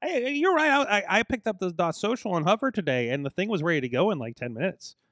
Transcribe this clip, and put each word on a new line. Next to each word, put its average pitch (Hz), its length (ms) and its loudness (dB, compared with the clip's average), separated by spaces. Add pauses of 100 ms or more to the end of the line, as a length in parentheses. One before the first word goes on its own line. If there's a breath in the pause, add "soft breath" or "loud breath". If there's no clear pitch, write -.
Hey, 277 300 0
you're 339 200 4
right. 311 160 4
I, 269 300 2
I, 196 200 2
I 233 40 2
picked 233 240 -4
up 208 120 -4
the 185 120 -2
dot 165 240 0
social 214 380 -2
on 165 100 0
Hover 220 260 2
today, 131 400 0
and 139 160 -2
the 135 60 -4
thing 196 180 -2
was 175 140 -2
ready 160 180 0
to 127 80 -4
go 170 220 2
in, 160 80 -2
like, 117 160 -8
ten 120 180 -8
minutes. 156 420 -6 (160)